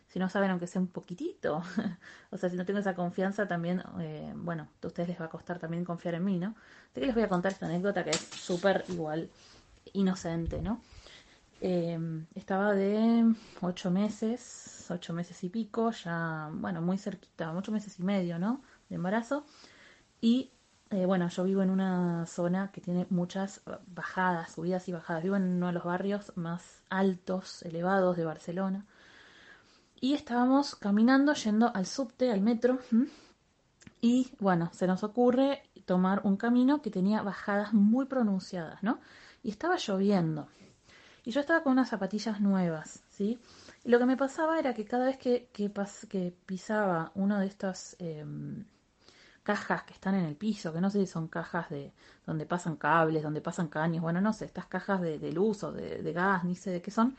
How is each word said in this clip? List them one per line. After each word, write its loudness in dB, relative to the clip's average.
si -6
no 0
saben, 2
aunque -2
sea -2
un 0
poquitito, -4
<laughs> -8
o -8
sea, -2
si -4
no -4
tengo 0
esa 0
confianza, -2
también, -2
eh, -8
bueno, -6
a -4
ustedes -4
les -6
va -6
a -8
costar -10
también -6
confiar -6
en -2
mí, 0
¿no? -4
Así -8
que -2
les 0
voy 4
a 2
contar 2
esta -8
anécdota 0
que -4
es -2
súper 0
igual -4
inocente, 0
¿no? -4
Eh, 0
estaba 0
de 6
ocho -2
meses, -2
ocho -8
meses -8
y -2
pico, -2
ya, -4
bueno, -4
muy 2
cerquita, -8
ocho -4
meses -4
y -8
medio, 0
¿no? 0
De -8
embarazo. -2
Y 4
eh, 0
bueno, 2
yo -2
vivo 2
en 4
una 2
zona -2
que -16
tiene -2
muchas -2
bajadas, -2
subidas -4
y -4
bajadas. -4
Vivo 0
en 2
uno 0
de -2
los -4
barrios -2
más -8
altos, -2
elevados 2
de 0
Barcelona. -4
Y 2
estábamos 2
caminando, 6
yendo 4
al 0
subte, -2
al 2
metro, 4
¿m? 6
Y, 2
bueno, 2
se -2
nos 2
ocurre 4
tomar 4
un 4
camino 4
que -6
tenía 2
bajadas -2
muy 6
pronunciadas, -2
¿no? 0
Y -6
estaba 0
lloviendo. 0
Y -8
yo 0
estaba 2
con 4
unas 4
zapatillas -2
nuevas, 2
¿sí? -2
Y -2
lo 8
que 4
me 4
pasaba 0
era 0
que -6
cada 0
vez 0
que, 0
que -4
pas-, -6
que -4
pisaba 0
uno 2
de 2
estos, -6
em, -8
cajas -2
que -20
están -2
en 2
el -4
piso, -4
que -2
no 2
sé 2
si 2
son -4
cajas -6
de, -8
donde -4
pasan -2
cables, 4
donde -4
pasan -4
caños, 0
bueno, 0
no 2
sé, -8
estas -12
cajas -2
de, -2
de -6
luz 0
o -4
de, -8
de -2
gas, 2
ni 0
sé -6
de -4
qué -10
son, 2